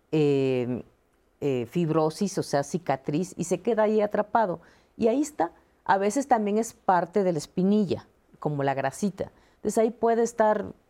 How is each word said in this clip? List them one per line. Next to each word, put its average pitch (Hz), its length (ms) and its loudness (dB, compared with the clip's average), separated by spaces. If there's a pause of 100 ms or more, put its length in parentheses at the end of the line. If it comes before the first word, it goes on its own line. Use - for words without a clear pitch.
(120)
eh, 135 720 0 (580)
eh, 131 260 -2
fibrosis, 160 720 0
o 156 60 -2
sea, 143 180 0
cicatriz, 143 760 -4
y 175 80 -4
se 175 160 -2
queda 220 220 0
ahí 214 180 2
atrapado. 208 580 -2 (380)
Y 220 100 2
ahí 254 140 2
está. 311 300 -4 (320)
A 196 140 2
veces 208 300 0
también 214 320 2
es 233 140 -4
parte 180 500 0
de 185 80 2
la 160 80 -2
espinilla, 185 640 0 (320)
como 147 240 -4
la 135 140 0
grasita. 135 560 -4 (240)
Entonces - 240 -2
ahí 226 100 2
puede 233 320 0
estar 214 520 0 (160)